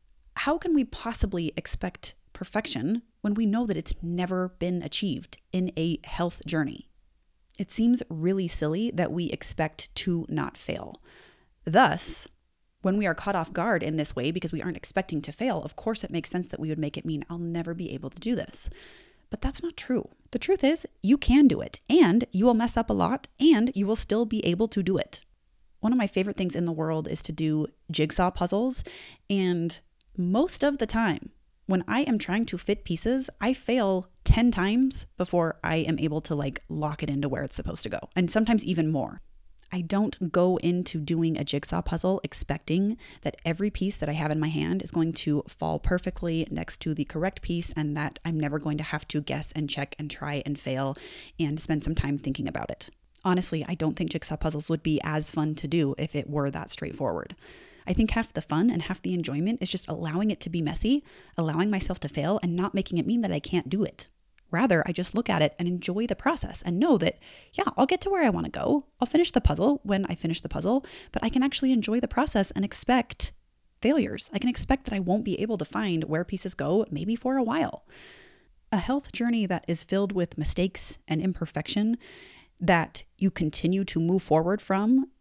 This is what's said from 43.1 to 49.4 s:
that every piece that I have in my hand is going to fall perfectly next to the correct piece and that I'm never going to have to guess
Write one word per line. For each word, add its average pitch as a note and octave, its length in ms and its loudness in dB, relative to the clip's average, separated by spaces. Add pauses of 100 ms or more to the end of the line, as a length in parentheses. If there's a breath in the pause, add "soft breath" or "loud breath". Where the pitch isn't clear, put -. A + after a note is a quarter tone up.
that - 220 -4
every F3+ 260 0
piece G3 280 -2
that D3 100 -2
I D3 60 -2
have D#3 180 0
in D#3 80 2
my D#3 80 2
hand D#3+ 340 0
is - 80 -10
going E3 220 2
to D3 340 0
fall D#3+ 320 -2
perfectly F3 720 0
next D#3 300 -8
to D#3 120 -2
the C#3+ 120 -2
correct E3+ 360 -4
piece E3+ 360 -4
and D3+ 200 -2
that D3+ 280 -6
I'm E3 140 -2
never D3+ 200 0
going D3 200 -2
to - 60 -4
have - 240 -6
to D3+ 120 -2
guess C#3+ 320 -6